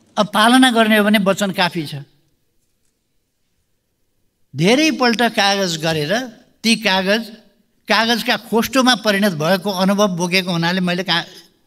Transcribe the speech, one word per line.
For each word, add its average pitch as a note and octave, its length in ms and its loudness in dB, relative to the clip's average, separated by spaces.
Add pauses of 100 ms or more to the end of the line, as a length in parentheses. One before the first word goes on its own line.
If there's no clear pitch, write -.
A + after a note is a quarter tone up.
(180)
अब G#3 160 0
पालना B3 360 4
गर्ने A3 280 2
हो G#3 60 4
भने G#3+ 140 2
वचन G3 320 0
काफी F3 360 -2
छ। D3 80 -12 (2500)
धेरैपल्ट A#3+ 640 2
कागज G3 600 0
गरेर D#3+ 440 -4 (360)
ती A3+ 140 0
कागज G3+ 720 -2 (420)
कागजका A3+ 460 0
खोस्टोमा A#3+ 580 0
परिणत G3+ 380 0
भएको E3+ 380 -2
अनुभव F#3+ 460 0
बोकेको F3+ 360 -2
हुनाले E3+ 280 -2
मैले F3+ 220 -2
का-, E3+ 240 -2 (400)